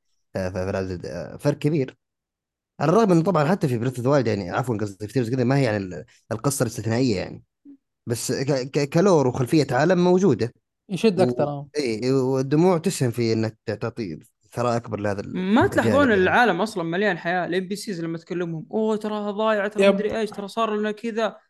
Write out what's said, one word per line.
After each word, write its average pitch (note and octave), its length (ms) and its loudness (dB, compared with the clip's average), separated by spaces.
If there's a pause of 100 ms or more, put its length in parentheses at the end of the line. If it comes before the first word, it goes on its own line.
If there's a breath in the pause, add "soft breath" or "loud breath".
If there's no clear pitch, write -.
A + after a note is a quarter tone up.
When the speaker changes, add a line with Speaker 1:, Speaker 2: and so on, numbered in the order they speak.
(360)
Speaker 1:
آه، F#2+ 140 -4
ف-، F#2 40 -10
في F#2 160 -4
ألعاب F#2+ 160 -2
زلدة. F#2 240 -8
آه، D#2+ 280 -10
فرق C#3+ 200 0
كبير. D3 400 -2 (800)
على D3 120 2
الرغم G#3 200 4
إنه E3 120 4
طبعًا E3 220 2
حتى E3+ 220 0
في B2 100 0
بريث B2 180 -2
اوف A#2 100 -4
ذا B2+ 60 4
وايلد C3+ 160 4
يعني، G2+ 220 -2
عفوًا، A#2 280 -2
قصدي G2+ 300 -6
في - 60 -12
تيرز A#2+ 160 0
كذا C3 140 0
ما C3 140 2
هي C#3 60 4
يعني A2 140 2
ال-، F2+ 280 -6 (260 soft breath)
القصة C3 320 -2
الاستثنائية A2+ 540 0
يعني. F2 260 -8 (640)
بس A#2 260 -4
ك-، C3+ 400 -2
ك-، C#3+ 180 -2
كلور E3 380 4
وخلفية B2+ 440 2
عالم E3+ 320 2
موجودة. F3+ 500 4 (360)
Speaker 2:
يشد G3+ 300 0
Speaker 1:
و-، - 40 6
Speaker 2:
أكثر، D3 200 2
آه. C#3+ 320 -4
Speaker 1:
إيه، B2+ 380 0
والدموع C3+ 640 2
تسهم D#3 340 -2
في A2+ 220 0
إنك A2 320 -2
ت-، A2 60 -6
تعطي G#2+ 480 -8 (320)
ثراء A#2 240 0
أكبر A2+ 240 -6
لهذا G2+ 220 -4
ال-، F#2 160 -8
Speaker 3:
ما G3+ 300 2
تلاحظون A3+ 260 2
Speaker 1:
الجانب C#4 160 4
يعني. G3 140 4
Speaker 3:
العالم F#3 380 4
أصلًا G3+ 220 -4
مليان F3+ 340 0
حياة؟ F3 280 -2
الام F3 220 -4
بي G3+ 80 -6
سيز F#3+ 260 -8
لما E3 160 -6
تكلمهم، E3+ 540 -6
"أوه، A3 260 0
تراها G#3 340 -6
ضايعة، G#3+ 360 0
ترى G3+ 180 2
Speaker 4:
يب. G3 80 8
Speaker 3:
مدري G#3 260 -2
إيش، G#3+ 100 -2
ترى G3+ 180 -10
صار G#3+ 280 -2
لنا G#3+ 160 -2
كذا، A3 460 -4 (120)